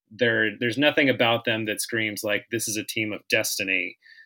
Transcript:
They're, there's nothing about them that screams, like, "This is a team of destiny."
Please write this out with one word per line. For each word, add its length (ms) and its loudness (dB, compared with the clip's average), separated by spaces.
They're, 480 2
there's 200 -2
nothing 320 4
about 340 2
them 200 0
that 160 -4
screams, 420 -4
like, 300 -2
"This 160 -2
is 80 -4
a 80 -4
team 280 -4
of 160 -10
destiny." 680 0